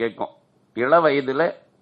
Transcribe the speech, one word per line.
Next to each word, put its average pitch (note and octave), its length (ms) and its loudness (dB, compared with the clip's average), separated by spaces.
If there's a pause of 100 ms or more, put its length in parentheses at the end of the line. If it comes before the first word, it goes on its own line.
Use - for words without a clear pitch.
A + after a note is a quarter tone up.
கேட்கும். A2+ 320 -6 (440)
இள C#3 240 4
வயதுல C#3 420 0 (400)